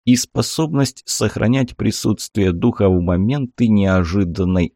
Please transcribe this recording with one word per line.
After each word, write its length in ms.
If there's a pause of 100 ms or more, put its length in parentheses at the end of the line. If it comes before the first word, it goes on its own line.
и 100
способность 920
сохранять 720
присутствие 760
духа 380
в 120
моменты 680
неожиданной 1080